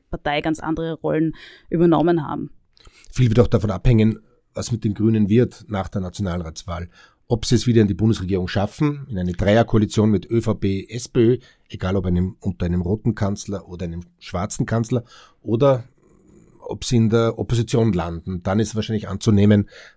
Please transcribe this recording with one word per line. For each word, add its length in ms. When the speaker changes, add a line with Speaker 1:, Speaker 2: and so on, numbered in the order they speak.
Speaker 1:
Partei 300
ganz 180
andere 360
Rollen 400
übernommen 580
haben. 240
Speaker 2:
Viel 160
wird 120
auch 60
davon 240
abhängen, 500
was 180
mit 100
den 100
Grünen 360
wird 400
nach 200
der 120
Nationalratswahl. 880
Ob 180
sie 80
es 140
wieder 120
in 60
die 80
Bundesregierung 540
schaffen, 600
in 80
eine 160
Dreierkoalition 800
mit 180
Ö 120
V 140
P, 340
S 200
P 120
Ö, 180
egal 280
ob 100
einem, 340
unter 260
einem 160
roten 320
Kanzler 540
oder 160
einem 160
schwarzen 480
Kanzler, 380
oder 420
ob 240
sie 120
in 120
der 300
Opposition 540
landen. 500
Dann 160
ist 160
wahrscheinlich 340
anzunehmen, 600